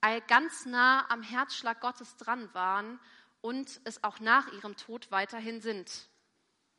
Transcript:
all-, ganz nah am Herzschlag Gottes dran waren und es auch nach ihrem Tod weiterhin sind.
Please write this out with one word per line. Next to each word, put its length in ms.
all-, 200
ganz 440
nah 440
am 140
Herzschlag 580
Gottes 360
dran 360
waren 460
und 420
es 200
auch 160
nach 340
ihrem 220
Tod 360
weiterhin 500
sind. 460